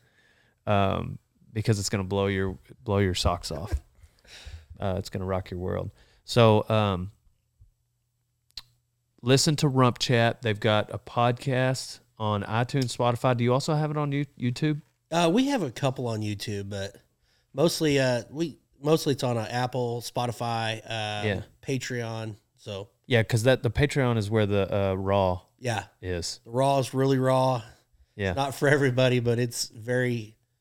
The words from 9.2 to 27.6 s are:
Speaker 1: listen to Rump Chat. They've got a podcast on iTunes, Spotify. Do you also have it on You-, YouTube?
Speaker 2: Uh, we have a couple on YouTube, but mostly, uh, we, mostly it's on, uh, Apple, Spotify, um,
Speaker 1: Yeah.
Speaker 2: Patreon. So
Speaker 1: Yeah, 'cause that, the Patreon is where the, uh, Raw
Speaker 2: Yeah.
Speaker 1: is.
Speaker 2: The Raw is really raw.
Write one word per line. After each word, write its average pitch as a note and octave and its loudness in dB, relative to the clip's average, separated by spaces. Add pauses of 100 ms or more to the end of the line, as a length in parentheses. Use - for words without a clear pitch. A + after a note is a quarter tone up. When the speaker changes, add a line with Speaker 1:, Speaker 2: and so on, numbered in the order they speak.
Speaker 1:
listen C3+ 4
to D#3 0
Rump B2+ 4
Chat. A#2 2
They've G#2+ -2
got G#2+ 2
a G#2+ -6
podcast B2+ -2 (180)
on G#2+ -2
iTunes, A#2+ -2
Spotify. A#2+ 0
Do A#2+ -2
you A#2+ 4
also C#3+ 0
have D3+ 0
it D3+ -4
on D3 -2
You-, C#3+ -2 (120)
YouTube? D3 -2 (300)
Speaker 2:
Uh, E3+ 2
we C4 2
have B3+ 0
a C3 -4
couple C3+ -2
on A2 -2
YouTube, G#2 -6
but G2 -8 (580)
mostly, D3 2
uh, B2+ 2
we, D#3 -6 (200)
mostly D3+ 2
it's C3 -6
on, A#2+ 0
uh, G#2+ -4
Apple, B2 -2
Spotify, A#2 -4 (100)
um, G#2+ -4
Speaker 1:
Yeah. G2 -2 (200)
Speaker 2:
Patreon. A2+ -6 (200)
So G2+ -12 (180)
Speaker 1:
Yeah, A2+ 4
'cause G#2+ 0
that, B2+ 4
the A#2 2
Patreon C3 2
is G2+ -2
where A2 4
the, G2 0
uh, G2 0
Raw F#2+ 2 (180)
Speaker 2:
Yeah. A2+ -6 (140)
Speaker 1:
is. F2+ -6
Speaker 2:
The A#2 -18
Raw C#3 2
is B2 -2
really C3+ 2
raw. C3 2 (520)